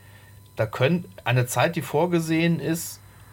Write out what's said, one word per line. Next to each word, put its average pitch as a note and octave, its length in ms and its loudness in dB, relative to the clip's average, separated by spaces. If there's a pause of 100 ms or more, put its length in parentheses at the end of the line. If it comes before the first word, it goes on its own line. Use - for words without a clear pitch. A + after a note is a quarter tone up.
(580)
Da A2 80 0
können, D#3+ 400 0 (180)
eine B2 220 2
Zeit, D#3 320 0
die D3+ 40 -2
vorgesehen E3 760 0
ist, E3 400 -4 (340)